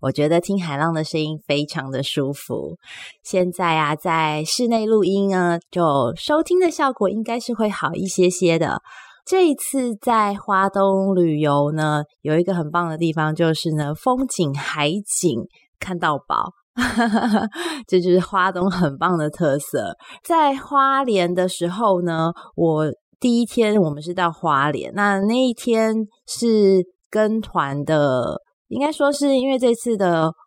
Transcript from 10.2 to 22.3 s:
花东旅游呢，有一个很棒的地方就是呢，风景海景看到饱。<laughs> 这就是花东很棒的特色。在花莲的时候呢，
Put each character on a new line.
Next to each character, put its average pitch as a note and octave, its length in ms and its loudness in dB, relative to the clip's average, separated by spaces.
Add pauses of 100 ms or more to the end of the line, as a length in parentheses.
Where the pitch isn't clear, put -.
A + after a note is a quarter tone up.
花 G3 320 0
东 G3 480 2
旅 D#3+ 240 2
游 D3 320 2
呢， D3+ 320 0 (200)
有 D3+ 140 0
一 F3 60 2
个 F#3+ 100 -2
很 E3 160 -4
棒 E3+ 200 -2
的 D#3 80 -6
地 E3 160 0
方 D#3 200 0
就 D#3+ 200 2
是 D#3+ 180 -2
呢， D3+ 240 -2
风 B3+ 320 -2
景 D3+ 260 -2
海 D3 360 -2
景 F3 500 -2 (400)
看 F#3 180 -8
到 D#3 200 0
饱。 - 340 -4 (240)
<laughs> A#3 1120 -2
这 F#3 140 2
就 F3+ 100 2
是 F3+ 80 6
花 F#3 320 0
东 F#3 180 0
很 F3 280 0
棒 F3 200 0
的 D3+ 120 -2
特 D3 280 0
色。 A2+ 380 -6 (260)
在 D#4 360 2
花 C4+ 480 0
莲 F3+ 280 2
的 F3+ 140 0
时 F3 220 -4
候 G3 320 0
呢， E3 320 0 (200)